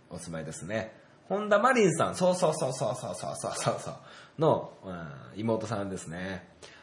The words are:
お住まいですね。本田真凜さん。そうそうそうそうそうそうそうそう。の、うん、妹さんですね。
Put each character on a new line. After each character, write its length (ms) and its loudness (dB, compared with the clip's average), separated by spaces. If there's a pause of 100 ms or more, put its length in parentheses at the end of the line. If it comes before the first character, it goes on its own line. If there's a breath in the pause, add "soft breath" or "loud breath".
お 80 -12
住 180 -10
ま 60 -6
い 40 -8
で 80 -10
す 120 -12
ね。 300 -4 (300 soft breath)
本 240 -2
田 100 6
真 140 6
凜 200 8
さ 160 2
ん。 60 -6
そ 160 4
う 40 4
そ 140 2
う 60 4
そ 140 -2
う 40 -4
そ 160 -2
う 60 -2
そ 160 -8
う 40 -6
そ 140 -8
う 60 -6
そ 360 -2
う 80 0
そ 120 -10
う。 40 -10 (440 loud breath)
の、 340 2 (100)
う 60 -14
ん、 180 -10 (280)
妹 320 0
さ 160 -2
ん 60 -6
で 80 -6
す 100 -12
ね。 400 -8 (360 loud breath)